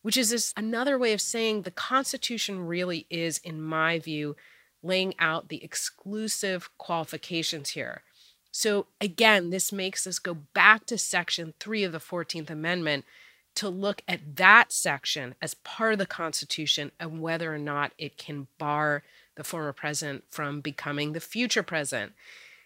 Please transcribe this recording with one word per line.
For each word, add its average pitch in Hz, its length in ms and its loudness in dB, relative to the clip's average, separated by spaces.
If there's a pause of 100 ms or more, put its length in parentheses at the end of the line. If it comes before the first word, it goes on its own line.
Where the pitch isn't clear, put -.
which 220 140 0
is 226 140 4
this, 233 260 -2
another 233 400 0
way 240 160 4
of 202 80 0
saying 220 420 0
the 180 100 -10
Constitution 240 920 -2
really 170 460 -2
is, 165 280 -2
in 160 220 -8
my 160 380 2
view, 151 380 -4 (480)
laying 185 340 2
out 160 300 0
the - 160 -8
exclusive 202 1120 -4
qualifications 160 920 -4
here. - 320 -8 (500)
So 202 340 2 (140)
again, 196 500 6
this 185 220 -2
makes 190 340 -4
us 185 140 -6
go 175 140 -4
back 196 520 8
to 226 100 -2
Section 170 640 -2
three 208 240 -2
of 185 80 0
the 160 80 -6
fourteenth 165 520 -6
Amendment 156 540 0 (520)
to 208 120 -2
look 196 380 -2
at 147 300 -6
that 208 360 8
section 139 720 -2
as 160 120 -6
part 220 400 -2
of 202 40 0
the 196 80 -2
Constitution - 920 -4
and 160 200 -8
whether 165 320 -2
or 151 60 -4
not 143 400 -2
it 147 180 -10
can 143 300 -10 (120)
bar 147 440 2 (320)
the 151 80 -12
former 151 300 -6
president 147 580 -4
from 147 300 -6
becoming 147 520 -4
the 160 80 -6
future 226 440 -2
president. 139 480 -4 (540)